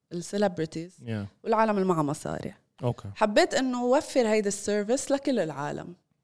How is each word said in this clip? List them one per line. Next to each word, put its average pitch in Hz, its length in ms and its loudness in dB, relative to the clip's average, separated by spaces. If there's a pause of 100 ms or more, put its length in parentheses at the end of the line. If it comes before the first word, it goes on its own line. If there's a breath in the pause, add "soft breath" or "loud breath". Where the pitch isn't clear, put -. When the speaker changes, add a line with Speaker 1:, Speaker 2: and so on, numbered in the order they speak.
(120)
Speaker 1:
السيلبرتيز 175 880 -4
Speaker 2:
Yeah. 110 260 -6 (180)
Speaker 1:
والعالم 220 260 4
اللي 202 140 2
معها 175 180 2
مصاري. 143 520 -4 (280)
Speaker 2:
أوكي. 120 320 -2
Speaker 1:
حبيت 254 400 4
إنه 254 300 0
وفر 254 440 2
هيدا 214 200 2
السيرفيس 208 640 -2
لكل 277 280 0
العالم. 151 560 -4 (300)